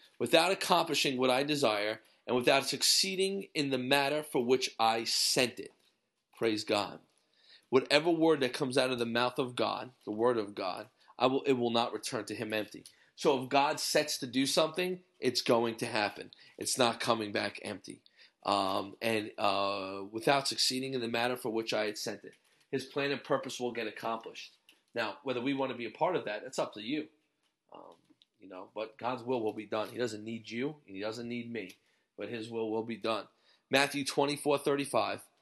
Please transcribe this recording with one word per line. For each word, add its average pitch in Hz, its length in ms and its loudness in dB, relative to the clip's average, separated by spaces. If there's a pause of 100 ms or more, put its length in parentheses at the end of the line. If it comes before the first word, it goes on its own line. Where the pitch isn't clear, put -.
(180)
without 165 340 4
accomplishing 160 640 2
what 127 140 4
I 131 140 4
desire, 110 560 0 (260)
and 117 100 0
without 131 300 4
succeeding 190 880 2
in 143 160 0
the 131 80 2
matter 139 440 2
for 135 220 0
which 127 340 2
I 113 260 2
sent - 540 2
it." - 140 -14 (640)
Praise 110 280 0
God. 98 340 0 (720)
Whatever 143 400 4
word 160 300 4
that 123 120 2
comes 127 240 -2
out 131 140 4
of 127 80 -2
the 117 80 -2
mouth 120 320 0
of 123 180 -4
God, 101 360 -2 (120)
the 113 60 -6
word 117 260 2
of 104 180 -4
God, 104 340 -6 (300)
I 120 80 4
will, 131 180 2
it 139 100 4
will 120 160 0
not 117 240 0
return 107 320 -6
to 107 80 -8
him 110 180 -6
empty. 107 320 -6 (320)
So 131 260 2
if 131 60 -8
God 139 320 2
sets - 380 0
to 139 80 -6
do 127 180 0
something, 180 540 0 (220)
it's 123 200 0
going 117 360 2
to 117 100 -6
happen. 107 440 -2 (280)
It's - 180 -2
not 117 240 4
coming 110 320 0
back 104 300 -4
empty. - 400 -12 (420)
Um, 98 560 0
and, 110 380 -2
uh, 98 720 0
"without 135 380 2
succeeding 131 460 -2
in 127 60 -2
the 117 80 -2
matter 120 280 0
for 123 140 -6
which 113 220 -2
I 107 140 0
had 104 100 -6
sent - 280 -8
it." - 100 -18 (360)
His 131 140 -4
plan 143 260 -4
and 131 120 -4
purpose 135 380 -2
will 120 120 -2
get 113 140 -6
accomplished. 113 640 -8 (420)
Now, 110 280 -4
whether 123 180 -2
we 139 140 0
want 131 180 -2
to 113 60 -8
be 120 80 -8
a 113 40 -8
part 165 260 0
of 131 80 -2
that, 104 180 -6
that's 127 160 -8
up - 160 -4
to 107 80 -10
you. 135 240 -4 (640)
Um, 87 220 -20 (460)
you 92 80 -20
know, 98 260 -14
but 107 240 -8
God's 120 240 -4
will 120 200 0
will 107 100 0
be 107 140 -10
done. 107 220 -2
He 117 100 -10
doesn't 110 260 -4
need 110 260 -10
you, 131 260 -4 (100)
and 98 100 -14
he 95 40 -8
doesn't 113 280 -6
need 120 240 -8
me, 98 240 -8 (420)
but 101 100 -6
his 117 220 -8
will 113 200 -2
will 110 120 -2
be 113 140 -6
done. 104 280 -2 (460)
Matthew 139 340 4
twenty-four 143 540 2
thirty-five, 127 640 0 (220)